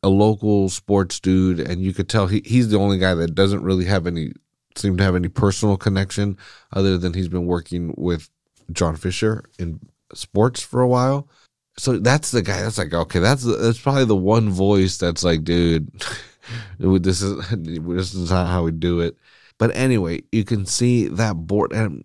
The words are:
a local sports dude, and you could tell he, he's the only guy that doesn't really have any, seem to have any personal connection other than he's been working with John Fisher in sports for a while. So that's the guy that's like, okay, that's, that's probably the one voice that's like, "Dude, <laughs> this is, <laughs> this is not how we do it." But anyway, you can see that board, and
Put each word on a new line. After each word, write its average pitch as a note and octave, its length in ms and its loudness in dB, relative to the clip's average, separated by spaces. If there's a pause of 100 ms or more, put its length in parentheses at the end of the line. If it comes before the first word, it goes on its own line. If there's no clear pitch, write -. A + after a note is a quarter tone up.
a G2 60 2
local G#2 600 4
sports G2 520 0
dude, F#2 400 2
and F2 200 -4
you F#2+ 140 -2
could F#2+ 140 -4
tell G2+ 180 2
he, G#2 180 0
he's A#2 260 2
the G#2 80 4
only G2 200 2
guy F#2 160 2
that E2 200 0
doesn't G2 280 2
really F#2 240 0
have F#2 200 0
any, E2 260 -4 (440)
seem G2 200 0
to G2 80 2
have F#2 100 4
any F2 140 0
personal G2+ 480 2
connection G2 600 -2 (360)
other F#2+ 260 2
than F2 160 -2
he's F2+ 140 -2
been F2 180 -4
working E2+ 500 -4
with E2 320 -4 (420)
John E2+ 260 -2
Fisher G#2+ 480 -4 (140)
in E2 220 -8 (320)
sports - 480 0
for B2+ 220 -2
a B2+ 60 2
while. C3 400 0 (500)
So B2 200 0
that's B2 320 0
the A#2 120 0
guy F#2 180 -2
that's G#2 160 -4
like, D#2+ 160 -4
okay, E2+ 280 0
that's, B2+ 240 2
that's A2+ 360 0
probably C#3 240 2
the G#2+ 100 4
one G#2 360 2
voice F#2+ 480 2
that's F2 260 -2
like, E2 200 2
"Dude, E2+ 460 2 (480)
<laughs> G#2+ 400 -14
this F#2 440 2
is, F#2 260 -6
<laughs> G#2 80 -4
this E2+ 560 -6
is F2 180 -6
not F2+ 180 2
how F2+ 160 0
we E2 80 -2
do E2+ 280 -2
it." E2+ 160 -4 (400)
But - 180 0
anyway, G#2 560 0
you A2 140 0
can G2 220 -2
see A#2+ 420 0
that G#2 260 -2
board, E2+ 380 -2
and G2+ 320 -4